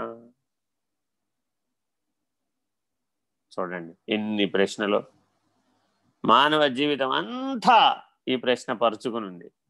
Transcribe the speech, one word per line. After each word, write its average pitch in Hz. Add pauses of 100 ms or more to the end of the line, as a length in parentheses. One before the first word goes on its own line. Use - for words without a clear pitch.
(3500)
చూడండి 90
ఎన్ని 107
ప్రశ్నలు. 98 (1200)
మానవ 147
జీవితం 135
అంతా 220 (260)
ఈ 127
ప్రశ్న 123
పరుచుకునుంది. 107 (180)